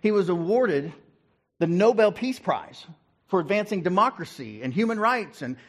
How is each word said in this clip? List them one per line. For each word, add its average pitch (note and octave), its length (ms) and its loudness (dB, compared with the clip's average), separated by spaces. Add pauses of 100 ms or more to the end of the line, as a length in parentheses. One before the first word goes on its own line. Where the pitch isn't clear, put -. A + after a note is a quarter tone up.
He G#3+ 100 2
was G3 180 2
awarded E3+ 640 0 (680)
the E3+ 60 2
Nobel G#3 440 4
Peace B3+ 280 -4
Prize G#2+ 460 -6 (420)
for F#3 140 0
advancing G3 420 -2
democracy E3 800 -2
and B2+ 100 -6
human A3 260 0
rights G#3+ 420 -2
and B2+ 160 -8 (120)